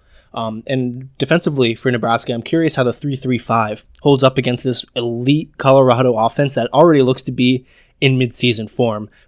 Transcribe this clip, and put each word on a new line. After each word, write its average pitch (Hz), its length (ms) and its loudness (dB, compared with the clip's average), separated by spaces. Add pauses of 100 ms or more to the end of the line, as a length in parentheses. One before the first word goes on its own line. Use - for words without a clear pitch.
(360)
Um, 110 300 -8
and 131 540 -6
defensively 139 560 0
for 127 160 -4
Nebraska, 117 420 -2
I'm 117 80 -8
curious 165 340 0
how 131 80 0
the 120 80 0
three 139 240 -6
three 127 220 -4
five 110 480 -2 (160)
holds 139 220 2
up 131 160 2
against 123 240 -2
this 123 200 -4 (120)
elite 123 640 -2
Colorado 127 580 4
offense 117 380 0
that 117 180 -2
already 151 300 6
looks 127 180 0
to - 100 -8
be 127 360 0 (340)
in 131 160 2
midseason 117 500 -2
form, 107 420 -4 (180)